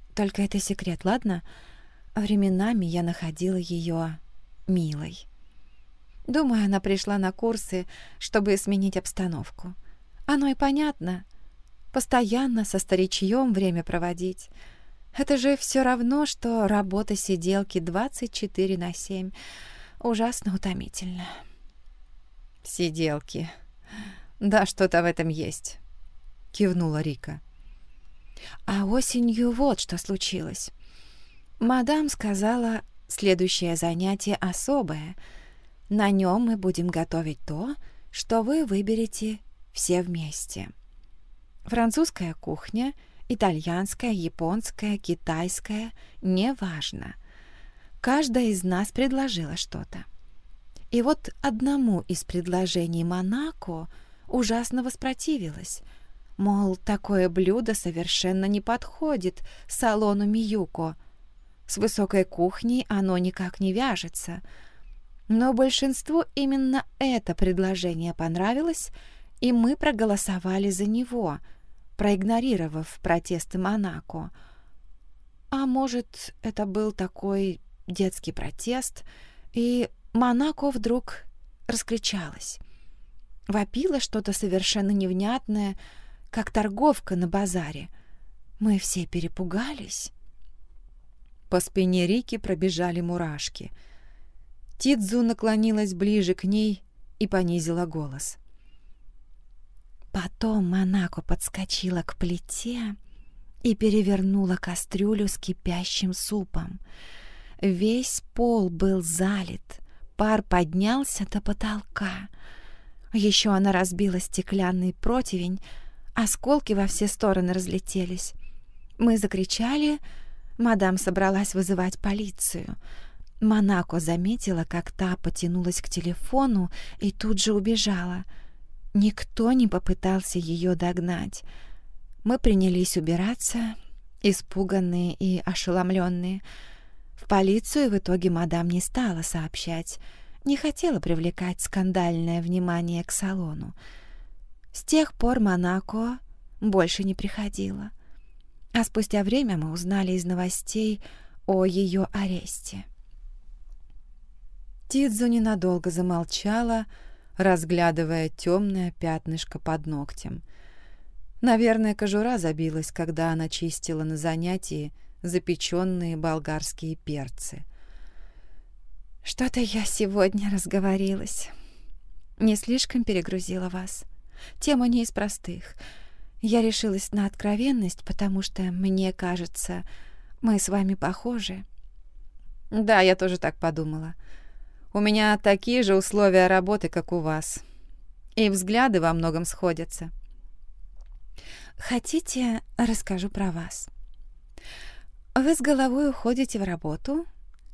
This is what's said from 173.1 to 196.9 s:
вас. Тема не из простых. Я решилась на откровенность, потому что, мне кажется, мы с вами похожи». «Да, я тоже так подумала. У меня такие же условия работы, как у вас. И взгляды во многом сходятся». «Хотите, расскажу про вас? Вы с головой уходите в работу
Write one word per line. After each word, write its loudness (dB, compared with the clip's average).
вас. -8
Тема 4
не 4
из -2
простых. -4
Я 4
решилась 0
на 2
откровенность, 0
потому 0
что, -4
мне 2
кажется, -4
мы 4
с 0
вами 2
похожи». -4
«Да, 6
я 8
тоже 2
так -2
подумала. -2
У 2
меня 6
такие 4
же 6
условия 8
работы, 4
как -2
у 2
вас. -2
И 6
взгляды 4
во 4
многом 0
сходятся». -2
«Хотите, 0
расскажу 0
про -2
вас? -8
Вы 4
с 0
головой 4
уходите 0
в -2
работу -4